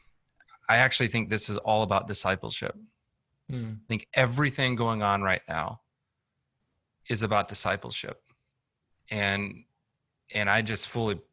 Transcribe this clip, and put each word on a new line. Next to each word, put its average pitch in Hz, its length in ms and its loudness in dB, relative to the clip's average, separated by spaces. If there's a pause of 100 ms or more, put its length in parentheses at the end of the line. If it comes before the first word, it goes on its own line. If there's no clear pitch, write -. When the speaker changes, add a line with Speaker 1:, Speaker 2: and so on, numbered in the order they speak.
(680)
Speaker 1:
I 113 100 6
actually 127 300 4
think 110 220 -2
this 107 200 0
is 101 80 -2
all 110 260 2
about 98 240 0
discipleship. - 680 -4 (760)
Speaker 2:
Hmm. 117 220 -6 (120)
Speaker 1:
I - 40 -18
think 110 260 -2
everything 131 600 2
going 113 260 0
on 101 220 2
right 92 240 2
now 82 340 -4 (1300)
is 110 140 -2
about 101 260 2
discipleship. - 720 -4 (880)
And, 101 540 -2 (680)
and 104 160 0
I 110 120 4
just 107 260 -2
fully, 110 320 -2 (140)